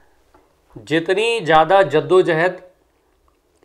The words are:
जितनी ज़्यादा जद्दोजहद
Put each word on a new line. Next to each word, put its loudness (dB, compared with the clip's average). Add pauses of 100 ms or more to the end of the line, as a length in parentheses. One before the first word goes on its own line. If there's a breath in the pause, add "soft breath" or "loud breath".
(800 soft breath)
जितनी -4
ज़्यादा 2
जद्दोजहद 0 (1040)